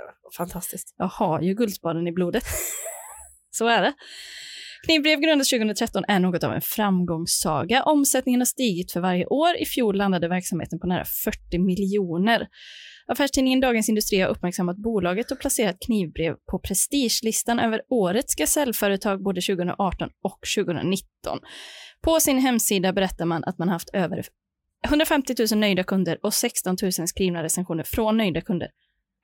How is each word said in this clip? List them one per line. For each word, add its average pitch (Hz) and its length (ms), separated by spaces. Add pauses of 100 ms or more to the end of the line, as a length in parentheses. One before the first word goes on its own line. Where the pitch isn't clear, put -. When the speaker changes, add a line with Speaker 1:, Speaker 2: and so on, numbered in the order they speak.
(360)
Speaker 1:
fantastiskt. - 640
Speaker 2:
Jag 185 100
har 175 320
ju 185 140
guldspaden 175 520
i 170 60
blodet. 180 320 (540)
<laughs> - 520
Så - 160
är 233 160
det. 262 100 (960)
Knivbrev 311 340
grundades 294 280
tjugohundratretton 220 600
är 202 120
något 180 240
av 120 80
en - 80
framgångssaga. 175 1200
Omsättningen 269 580
har 247 60
stigit 185 460
för 175 80
varje 180 260
år. 320 300
I - 100
fjol 214 300
landade 185 320
verksamheten 175 500
på - 80
nära 175 180 (200)
fyrtio - 340
miljoner. 190 880 (600)
Affärstidningen 262 540
Dagens 240 280
Industri 214 320
har 190 80
uppmärksammat 180 480
bolaget 208 540
och 269 100
placerat 233 360 (100)
Knivbrev 165 480 (160)
på 185 80
prestigelistan 233 1000
över 220 300
årets 214 460
gasellföretag 208 880
både 190 180
tjugohundraarton 180 680 (160)
och - 180
tjugohundranitton. - 960 (640)
På 320 180
sin 277 180
hemsida 220 540
berättar 185 320
man 165 200
att - 140
man 170 100
haft 170 240
över 185 320 (640)
hundrafemtiotusen 262 720
nöjda 196 240
kunder 180 380
och 208 120
sextontusen 180 760
skrivna 175 340
recensioner 160 420
från 220 320
nöjda 180 240
kunder. - 280 (560)